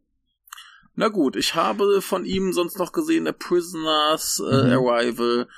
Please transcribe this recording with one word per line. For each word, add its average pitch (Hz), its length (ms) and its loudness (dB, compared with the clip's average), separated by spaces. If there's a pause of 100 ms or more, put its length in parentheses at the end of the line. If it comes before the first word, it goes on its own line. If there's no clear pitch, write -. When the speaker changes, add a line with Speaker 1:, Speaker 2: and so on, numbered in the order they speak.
(960)
Speaker 1:
Na 202 120 2
gut, 170 280 0
ich - 180 -2
habe 202 480 2
von 180 220 -4
ihm 190 280 -2
sonst 170 260 -2
noch 175 140 -4
gesehen, 165 340 0
äh, 156 60 -2
Prisoners, 156 1200 -2
äh, 135 160 4
Speaker 2:
Mhm. 123 60 4 (160)
Speaker 1:
Arrival 120 680 0